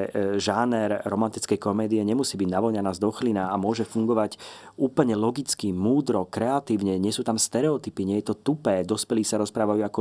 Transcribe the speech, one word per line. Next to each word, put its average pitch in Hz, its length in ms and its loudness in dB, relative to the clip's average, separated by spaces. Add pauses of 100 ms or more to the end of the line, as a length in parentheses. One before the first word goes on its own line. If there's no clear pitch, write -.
e, - 20 -6 (280)
žáner 107 680 0
romantickej 107 520 -2
komédie 107 440 0
nemusí 113 340 0
byť 95 140 -2
navoňaná 101 420 0
z 87 100 -6
dochlina 104 480 0
a 98 80 0
môže 107 280 0
fungovať 110 520 0 (380)
úplne 123 400 2
logicky, 110 560 -2
múdro, 110 560 2
kreatívne, 110 680 0
nie 98 160 2
sú 127 100 -4
tam 113 140 -2
stereotypy, 127 640 -2
nie 98 160 0
je 104 140 -2
to - 20 -6
tupé, 117 480 2
dospelí 107 400 0
sa 107 160 0
rozprávajú 104 460 0
ako 104 160 -2